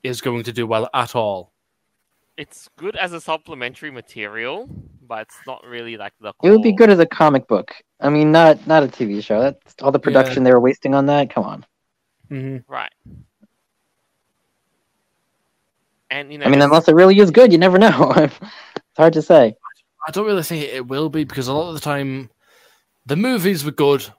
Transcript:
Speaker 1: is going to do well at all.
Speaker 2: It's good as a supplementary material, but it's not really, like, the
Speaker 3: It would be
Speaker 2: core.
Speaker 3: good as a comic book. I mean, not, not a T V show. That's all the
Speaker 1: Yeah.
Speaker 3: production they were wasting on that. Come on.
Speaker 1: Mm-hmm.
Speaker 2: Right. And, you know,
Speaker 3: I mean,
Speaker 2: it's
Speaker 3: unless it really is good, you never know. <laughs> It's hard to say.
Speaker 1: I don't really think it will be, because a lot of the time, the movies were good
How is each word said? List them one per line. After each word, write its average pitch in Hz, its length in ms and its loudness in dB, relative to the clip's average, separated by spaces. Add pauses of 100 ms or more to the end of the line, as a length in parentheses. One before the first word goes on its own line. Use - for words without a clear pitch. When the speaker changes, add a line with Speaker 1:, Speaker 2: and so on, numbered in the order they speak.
Speaker 1:
is 127 180 -10
going 120 220 -8
to 117 100 -12
do 117 140 -6
well 110 260 -4
at 123 220 -6
all. 101 360 -6 (840)
Speaker 2:
It's - 400 -20
good 196 200 -12
as 180 160 -8
a 160 80 -14
supplementary 151 720 -12
material, 117 760 -14 (340)
but 117 200 -14
it's - 160 -20 (100)
not - 180 -18
really, 117 300 -16
like, 104 240 -16
the 104 140 -16 (100)
Speaker 3:
It 180 80 4
would 220 100 6
be 226 120 0
Speaker 2:
core. 190 60 -8
Speaker 3:
good 226 120 8
as 180 80 4
a 165 60 6
comic 147 420 0
book. - 260 -4 (280)
I 139 80 -2
mean, 151 240 2
not, 160 340 4
not 156 160 2
a 131 60 -4
T - 160 -8
V 104 160 -8
show. 107 200 -4
That's - 400 -6
all 139 120 -2
the 143 60 0
Speaker 1:
Yeah. - 40 -8
Speaker 3:
production 131 400 0
they 127 80 4
were 123 80 6
wasting 131 340 -2
on 139 120 0
that. 143 240 0
Come 110 160 -6
on. 104 200 -16 (640)
Speaker 1:
Mm-hmm. 135 420 -12
Speaker 2:
Right. 127 200 -12 (3250)
And, 143 220 -12
you 151 60 -18
know, 143 80 -10
Speaker 3:
I - 40 0
mean, 139 100 2
Speaker 2:
it's 143 60 4
Speaker 3:
unless 156 220 2
it 156 80 4
really 190 240 6
is 190 120 6
good, 233 200 6
you 170 60 4
never 185 200 2
know. 165 380 2
<laughs> 156 140 2 (640)
It's - 60 -14
hard 160 120 4
to 160 80 -2
say. 131 320 4 (540)
Speaker 1:
I 156 40 -14
don't 202 140 -6
really 196 180 -4
think 156 200 -8
it 127 240 -12
will 143 220 -6
be, 151 160 -6
because 127 240 -10
a 135 40 -6
lot 160 140 -4
of 170 60 -12
the 151 80 -12
time, 139 480 -8 (760)
the 147 120 -6
movies 196 480 -4
were 151 60 -6
good 143 340 -2 (140)